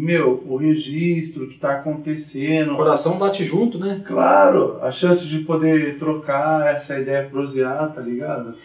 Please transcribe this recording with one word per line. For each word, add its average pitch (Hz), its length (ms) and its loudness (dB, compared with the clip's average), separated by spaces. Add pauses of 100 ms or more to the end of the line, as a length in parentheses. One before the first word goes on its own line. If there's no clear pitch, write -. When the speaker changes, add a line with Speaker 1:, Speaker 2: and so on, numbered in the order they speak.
Speaker 1:
meu, 156 460 2
o 131 80 -2
registro 156 880 0
que - 100 -16
tá 139 200 -2
acontecendo. 151 960 -4
Speaker 2:
O - 20 -4
coração 156 400 2
bate 196 280 0
junto, 175 340 0
né? 196 280 -6
Speaker 1:
Claro, - 760 4
a - 80 -2
chance 175 360 2
de 156 120 -2
poder 156 600 2
trocar 151 760 0
essa 139 240 -6
ideia, 135 320 -2
prosear, 139 640 -2
tá 127 80 -12
ligado? 120 520 -6 (100)